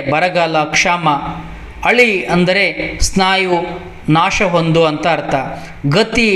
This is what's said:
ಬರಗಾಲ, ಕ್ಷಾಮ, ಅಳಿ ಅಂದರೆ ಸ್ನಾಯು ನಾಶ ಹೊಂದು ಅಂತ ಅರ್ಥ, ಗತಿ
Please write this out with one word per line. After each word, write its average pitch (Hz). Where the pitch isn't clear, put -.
ಬರಗಾಲ, 160
ಕ್ಷಾಮ, 170
ಅಳಿ 233
ಅಂದರೆ 180
ಸ್ನಾಯು 190
ನಾಶ 170
ಹೊಂದು 165
ಅಂತ 151
ಅರ್ಥ, 147
ಗತಿ 220